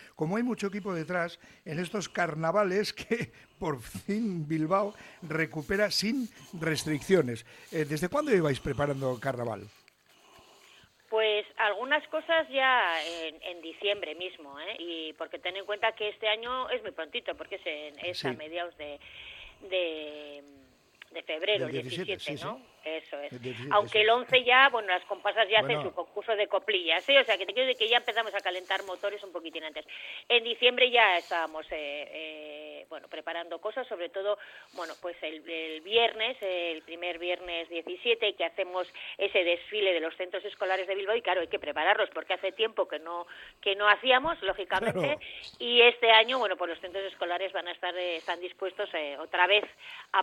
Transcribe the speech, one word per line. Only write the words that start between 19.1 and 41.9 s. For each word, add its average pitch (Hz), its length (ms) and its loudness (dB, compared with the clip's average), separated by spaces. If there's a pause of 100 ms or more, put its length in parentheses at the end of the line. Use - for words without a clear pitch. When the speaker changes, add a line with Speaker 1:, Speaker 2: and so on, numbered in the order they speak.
Speaker 2:
de, 151 760 -4 (680)
de 160 120 -10
febrero, 185 440 0
Speaker 1:
Del 131 80 -4
Speaker 2:
el 131 80 -2
Speaker 1:
diecisiete, 127 280 -6
Speaker 2:
diecisiete, 151 280 -6
Speaker 1:
sí, 165 60 -8
Speaker 2:
¿no? 220 120 -6
Speaker 1:
sí. 254 60 -20 (220)
Speaker 2:
Eso 156 340 -8
es. 143 140 -10
Speaker 1:
El 127 80 -12
diecisiete, 123 320 -4
Speaker 2:
Aunque 208 280 6
el 214 80 8
Speaker 1:
eso 226 80 8
es. 254 40 0
Speaker 2:
once 254 220 4
ya, 254 260 8
bueno, 220 200 0
las 180 160 0
comparsas 202 440 0
ya 220 100 6
hacen 226 180 2
Speaker 1:
Bueno. 151 120 -4
Speaker 2:
su - 60 -10
concurso 208 400 -4
de 202 120 2
coplillas, 180 560 0
¿sí? - 140 6
O 262 60 10
sea, 226 140 2
que 185 100 -6
te 202 60 -8
quiero 254 140 2
decir 247 120 0
que 220 100 0
ya 233 80 6
empezamos 220 380 0
a 202 60 -2
calentar 185 420 -2
motores 202 400 -6
un 190 80 -14
poquitín 160 320 -8
antes. 156 220 -10 (440)
En 233 140 6
diciembre 247 480 4
ya 214 260 8
estábamos, 160 540 -2
eh, 147 400 -8
eh, 151 760 -14
bueno, - 200 -16
preparando 170 520 -8
cosas, 240 280 -6
sobre 175 220 -6
todo, 196 280 -2 (360)
bueno, 165 280 -8
pues 175 220 -8
el, 156 260 -10
el 160 320 -6
viernes, 220 600 2
el 175 420 -4
primer 170 340 -8
viernes 175 520 -4
diecisiete, 190 640 -2
que 170 100 -2
hacemos 180 420 -4 (300)
ese 196 260 2
desfile 185 480 0
de 170 80 2
los 160 160 -4
centros 185 300 -6
escolares 190 400 -2
de 190 80 -4
Bilbao, 202 220 0
y 202 80 -2
claro, 185 180 0
hay 160 60 -4
que 202 100 -4
prepararlos, 175 560 2